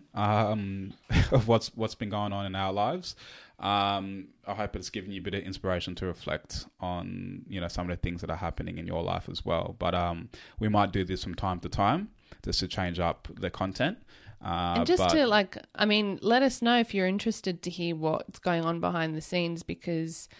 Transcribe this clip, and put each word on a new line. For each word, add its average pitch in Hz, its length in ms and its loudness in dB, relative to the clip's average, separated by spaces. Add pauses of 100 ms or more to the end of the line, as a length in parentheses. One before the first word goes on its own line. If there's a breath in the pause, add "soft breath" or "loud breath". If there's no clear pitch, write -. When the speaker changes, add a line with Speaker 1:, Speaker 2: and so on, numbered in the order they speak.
(140)
Speaker 1:
um, 104 800 2 (180)
<laughs> - 180 6
of 113 160 6
what's, 113 300 6
what's 110 180 -2
been 110 140 -6
going 104 240 -2
on 101 140 -2
in 95 100 -6
our 95 160 0
lives. 127 420 0 (460 loud breath)
Um, 98 680 0 (160)
I 101 100 -6
hope 104 200 -4
it's 92 160 -8
given 101 220 -8
you 98 80 -6
a - 20 -8
bit 92 120 -4
of 98 100 -2
inspiration 92 520 -2
to 95 100 -4
reflect - 600 -6 (140)
on, 92 680 -6
you 98 120 -6
know, 85 80 -2
some 90 200 -4
of 87 80 -2
the - 60 -6
things 87 200 -2
that 82 80 -4
are 80 60 -2
happening 87 420 -6
in 87 100 -6
your 85 160 -2
life 87 260 -2
as - 140 -8
well. 87 340 -2
But, 87 160 0
um, 87 360 -2 (280 loud breath)
we 107 100 0
might 104 220 4
do 95 140 2
this 90 180 -2
from 90 140 -6
time 92 240 -2
to - 80 -6
time 139 400 2 (340 soft breath)
just - 180 -2
to 95 60 0
change 87 320 -2
up 85 300 0 (100)
the 90 120 -2
content. 123 480 -2 (460 soft breath)
Uh, 87 340 0
Speaker 2:
And 240 80 2
just 349 160 4
Speaker 1:
but - 80 6
Speaker 2:
to, 302 180 6
like, 208 300 2 (180)
I - 80 2
mean, 208 380 4
let 240 200 6
us 254 200 2
know 240 180 6
if 226 140 0
you're 190 120 2
interested 190 560 -2
to - 80 -4
hear 170 240 -2
what's 156 460 -2
going 170 240 2
on 170 160 0
behind 170 340 0
the 156 60 -4
scenes, 170 420 -2
because 165 680 -4 (120 soft breath)